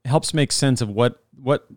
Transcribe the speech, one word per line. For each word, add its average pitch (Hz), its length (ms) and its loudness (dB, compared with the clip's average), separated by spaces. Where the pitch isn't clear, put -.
helps 147 300 0
make 147 180 2
sense 131 280 2
of 110 80 -2
what, 117 340 0
what, 135 320 -4